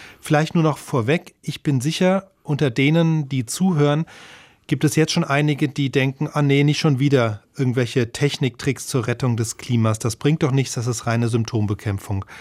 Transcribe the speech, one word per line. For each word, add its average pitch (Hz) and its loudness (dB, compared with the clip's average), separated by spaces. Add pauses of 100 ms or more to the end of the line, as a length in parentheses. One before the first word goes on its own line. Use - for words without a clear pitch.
(200)
Vielleicht 156 0
nur 165 4
noch 151 0
vorweg, 139 -2
ich - -10
bin 139 0
sicher, 185 0 (120)
unter 147 0
denen, 156 2
die 131 -4
zuhören, 156 2 (640)
gibt 143 -2
es 147 2
jetzt 156 2
schon 170 0
einige, 147 0
die 139 -2
denken, 135 0
„Ah 147 0
nee, 139 4
nicht 147 2
schon 147 2
wieder 123 2 (140)
irgendwelche 123 0
Techniktricks - -4
zur 120 -2
Rettung 120 -2
des 113 -4
Klimas. 110 0
Das - -4
bringt 151 0
doch 135 0
nichts, 135 0
das 120 -4
ist 123 -4
reine 117 0
Symptombekämpfung.“ 104 -4 (140)